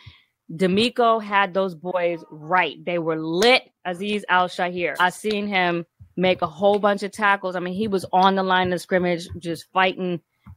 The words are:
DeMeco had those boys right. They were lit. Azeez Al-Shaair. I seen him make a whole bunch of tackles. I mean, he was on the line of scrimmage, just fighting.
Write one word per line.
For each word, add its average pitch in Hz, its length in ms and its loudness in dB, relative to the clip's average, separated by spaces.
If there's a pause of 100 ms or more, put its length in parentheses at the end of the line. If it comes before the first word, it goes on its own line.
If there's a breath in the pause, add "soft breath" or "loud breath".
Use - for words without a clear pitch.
(540 soft breath)
DeMeco 226 680 2
had 202 320 0
those 190 180 0
boys 175 560 -2
right. 156 560 -2
They 175 140 -2
were 160 200 -2
lit. 185 440 2 (220)
Azeez 196 440 -4
Al-Shaair. 180 720 0
I 180 100 4
seen 208 380 -4
him 175 380 0 (300)
make 185 260 2
a 175 60 -2
whole 202 320 2
bunch 202 240 0
of 196 80 -8
tackles. 196 440 0
I 180 40 -2
mean, 180 140 -6
he 214 140 -4
was 196 260 -2
on 190 220 6
the 190 80 0
line 185 300 0
of 170 80 -2
scrimmage, 180 460 0 (120)
just 165 340 -8
fighting. 185 480 -2 (360 soft breath)